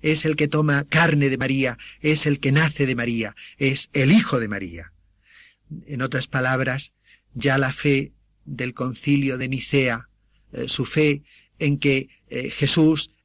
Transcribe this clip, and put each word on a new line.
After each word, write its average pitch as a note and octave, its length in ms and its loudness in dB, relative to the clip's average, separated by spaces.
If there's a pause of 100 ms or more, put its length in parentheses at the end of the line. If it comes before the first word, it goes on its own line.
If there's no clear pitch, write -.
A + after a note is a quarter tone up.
es D#3 220 0
el D#3 140 0
que D3+ 100 0
toma D3 380 2
carne D#3 440 2
de C3 80 0
María, C3 400 -2 (220)
es D3+ 260 0
el C#3+ 140 2
que C3+ 140 2
nace D3+ 320 2
de C3 100 -2
María, A#2 400 -4 (220)
es C#3 340 -2
el C#3 220 4
Hijo G#3 260 4
de A2+ 80 -2
María. F#2 460 -10 (960)
En C3 140 -8
otras C3 260 -4
palabras, C3 640 -2 (400)
ya C3+ 240 0
la C3+ 160 -2
fe C#3 400 0 (300)
del B2 300 -8
concilio C3 640 0
de B2+ 100 -6
Nicea, C3 640 -2 (420)
eh, C3 160 -6
su - 160 -4
fe D3 380 2 (380)
en C#3+ 180 0
que, C3+ 320 0 (180)
eh, C3 220 -8
Jesús D#3 600 2 (140)